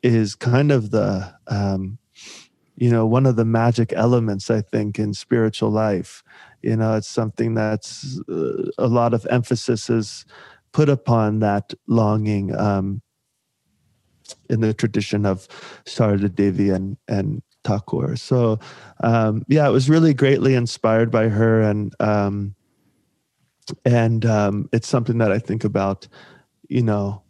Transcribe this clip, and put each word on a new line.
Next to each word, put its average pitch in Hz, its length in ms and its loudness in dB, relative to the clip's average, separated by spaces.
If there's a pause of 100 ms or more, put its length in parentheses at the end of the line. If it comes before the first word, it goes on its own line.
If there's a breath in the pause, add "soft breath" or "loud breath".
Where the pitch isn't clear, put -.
is 113 320 2
kind 135 380 2
of 110 180 0
the, 98 420 -2 (140)
um, 98 520 -4 (760 loud breath)
you 123 140 2
know, 113 160 2
one 127 180 2
of 123 120 4
the 113 80 2
magic 113 500 2
elements, 113 560 0
I 110 100 2
think, 104 380 -4
in 104 160 -2
spiritual 110 560 -2
life. 107 520 -2 (400 loud breath)
You 113 140 0
know, 110 200 0
it's 107 120 -4
something 113 460 -4
that's, 110 640 -6 (100)
uh, 80 360 -4 (140)
a 117 100 0
lot 117 260 2
of 113 160 -4
emphasis 120 580 -2
is 113 360 -4 (480 loud breath)
put 151 160 4
upon 110 500 2
that 101 340 0 (140)
longing, 107 680 0
um, 98 460 -2 (1500)
in 113 100 0
the 110 140 2
tradition 104 500 -2
of 95 220 -2 (380 loud breath)
Sarada 101 500 0
Devi 98 360 2
and, 95 260 -4 (100)
and 101 360 -4 (220)
Thakur. 123 520 -4
So, 117 420 0 (460 loud breath)
um, 113 440 2
yeah, 147 200 4
it 110 40 2
was 131 160 2
really 160 260 4
greatly 135 400 4
inspired 113 560 0
by 113 180 2
her. 113 320 2
And, 104 400 -2
um, 101 540 -2 (1300)
and, 113 420 2
um, 104 460 0
it's 113 160 -4
something 120 300 0
that 107 140 2
I 104 60 0
think 110 260 -4
about, 98 440 -2 (600 loud breath)
you 123 140 0
know 104 480 -2